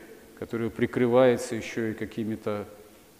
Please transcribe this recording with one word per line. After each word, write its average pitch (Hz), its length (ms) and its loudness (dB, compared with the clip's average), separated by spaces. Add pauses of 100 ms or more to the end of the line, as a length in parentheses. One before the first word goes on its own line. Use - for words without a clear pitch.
(380)
которое 113 320 -4
прикрывается 120 840 4
еще 110 360 -4
и 107 40 -6
какими-то 107 720 -6 (540)